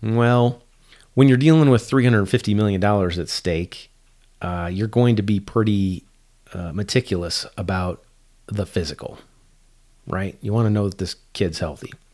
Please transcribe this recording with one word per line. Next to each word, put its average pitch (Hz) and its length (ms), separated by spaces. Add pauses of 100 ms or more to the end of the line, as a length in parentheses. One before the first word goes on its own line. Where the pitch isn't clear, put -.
Well, 120 580 (540)
when 135 140
you're 127 80
dealing 151 340
with 117 180
three 131 140
hundred 113 240
fifty 104 260
million 104 280
dollars 98 360
at 85 120
stake, - 640 (500)
uh, 87 300
you're 104 160
going 120 260
to 107 80
be 101 160
pretty, 101 640 (480)
uh, 87 200
meticulous 95 720 (100)
about 92 460 (440)
the 101 200
physical, - 520 (920)
right? 95 320
You 104 120
wanna 110 180
know 104 180
that 92 100
this 90 160 (180)
kid's 85 280
healthy. - 320 (220)